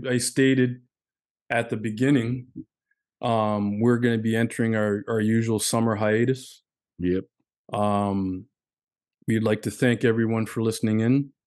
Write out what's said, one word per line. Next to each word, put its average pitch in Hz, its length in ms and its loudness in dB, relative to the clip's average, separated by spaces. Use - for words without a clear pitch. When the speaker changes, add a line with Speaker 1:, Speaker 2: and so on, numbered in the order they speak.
Speaker 1:
I 127 120 0
stated 127 640 2
at 117 220 -2
the 120 60 -2
beginning, 120 720 0
um, 107 580 0
we're 117 200 4
gonna 117 180 0
be 113 180 -2
entering 113 400 0
our, 107 320 -2
our 113 140 -2
usual 113 380 0
summer 113 360 0
hiatus. 110 680 -2
Speaker 2:
Yep. 90 280 -2
Speaker 1:
Um, 101 720 -2
we'd 110 160 0
like 107 200 0
to 110 80 -4
thank 120 320 0
everyone 113 420 0
for 110 180 -6
listening 110 380 0
in, 135 280 0